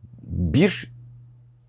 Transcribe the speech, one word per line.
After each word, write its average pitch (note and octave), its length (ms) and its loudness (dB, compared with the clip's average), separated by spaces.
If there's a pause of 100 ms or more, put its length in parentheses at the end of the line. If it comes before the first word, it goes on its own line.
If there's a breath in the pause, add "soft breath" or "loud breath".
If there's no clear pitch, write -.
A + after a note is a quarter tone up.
(220)
bir F2 720 0 (760)